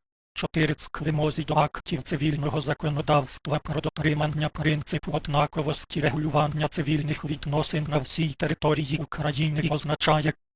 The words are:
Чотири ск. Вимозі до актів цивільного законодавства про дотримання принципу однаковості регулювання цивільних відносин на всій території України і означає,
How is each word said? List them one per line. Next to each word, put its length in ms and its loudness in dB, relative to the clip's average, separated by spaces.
Чотири 440 0
ск. 220 -10
Вимозі 440 0
до 100 -2
актів 480 2
цивільного 580 0
законодавства 1000 0
про 220 -4
дотримання 680 0
принципу 640 -2
однаковості 880 0
регулювання 680 2
цивільних 560 0
відносин 640 -2
на 80 2
всій 300 -2
території 720 0
України 600 0
і 80 0
означає, 640 2